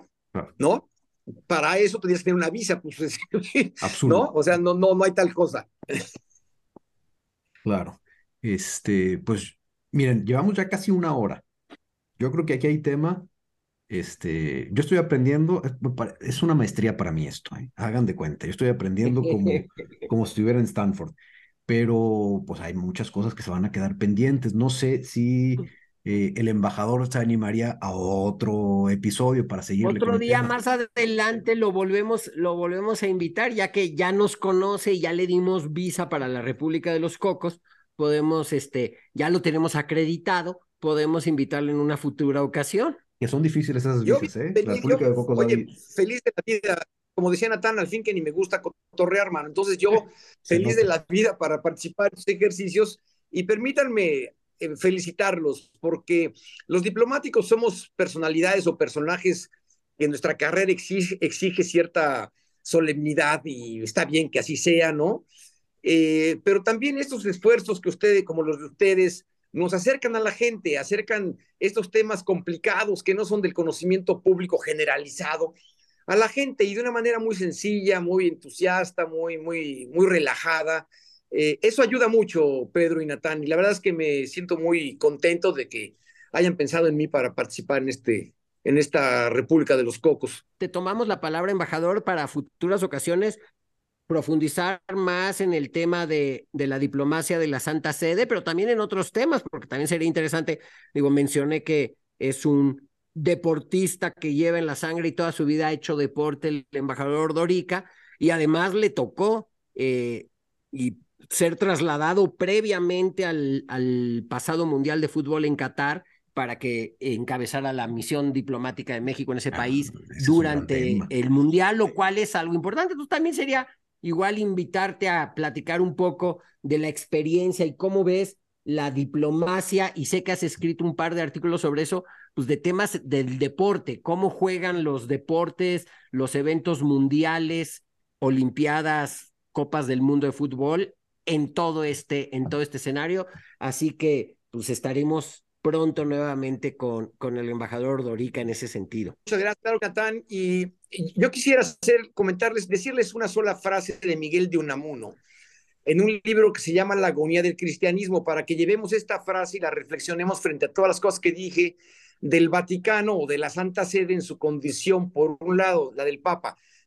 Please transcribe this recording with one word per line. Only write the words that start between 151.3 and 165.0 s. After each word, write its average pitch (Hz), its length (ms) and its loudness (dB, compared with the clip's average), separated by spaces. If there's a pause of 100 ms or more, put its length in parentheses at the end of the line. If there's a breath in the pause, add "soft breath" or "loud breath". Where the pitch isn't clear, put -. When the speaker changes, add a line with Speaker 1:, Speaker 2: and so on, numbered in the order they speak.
Speaker 2:
quisiera 262 300 4
hacer, 226 540 0
comentarles, 196 540 0
decirles 208 460 -2
una 226 140 -4
sola 202 280 0
frase 190 440 -4
de 170 160 -2
Miguel 160 320 0
de 170 100 0
Unamuno, 143 560 -6 (720 soft breath)
en 165 180 4
un 214 220 2
libro 214 280 6
que - 100 -10
se 165 120 -4
llama 196 220 2
La 190 120 4
agonía 160 340 2
del 175 140 0
cristianismo, 180 680 0
para 156 220 -2
que 165 100 -2
llevemos 196 360 0
esta 214 300 -2
frase 185 360 -4
y - 20 -10
la 160 100 -2
reflexionemos 160 720 -4
frente 147 260 0
a - 60 -20
todas 190 180 4
las 180 100 -2
cosas 190 200 0
que 170 120 2
dije 175 440 -2 (440 soft breath)
del 165 300 4
Vaticano 190 680 0
o 147 80 -2
de 143 120 -2
la 147 120 -4
Santa 185 360 -2
Sede 185 280 0
en 175 80 0
su - 160 -12
condición, 156 760 -2